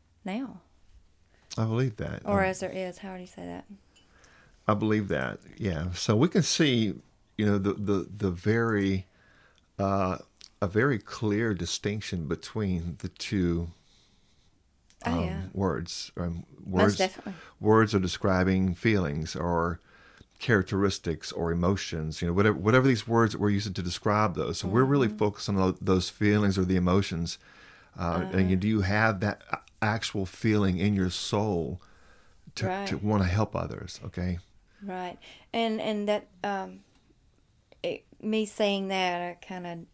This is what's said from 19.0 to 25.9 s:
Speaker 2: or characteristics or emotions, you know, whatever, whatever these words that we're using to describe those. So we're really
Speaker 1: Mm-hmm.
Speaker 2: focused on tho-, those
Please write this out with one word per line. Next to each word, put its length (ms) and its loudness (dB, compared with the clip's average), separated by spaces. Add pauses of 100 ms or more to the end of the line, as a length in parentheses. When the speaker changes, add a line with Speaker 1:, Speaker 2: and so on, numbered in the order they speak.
Speaker 2:
or 440 -2 (580)
characteristics 920 0
or 180 -2
emotions, 680 -2
you 80 -2
know, 60 -2
whatever, 240 4
whatever 280 4
these 220 2
words 240 4
that 80 -8
we're 100 2
using 240 -2
to 80 -4
describe 520 0
those. 240 -4
So 100 -6
we're 160 4
really 240 4
Speaker 1:
Mm-hmm. 80 -4
Speaker 2:
focused 320 -2
on 80 0
tho-, 240 2
those 300 2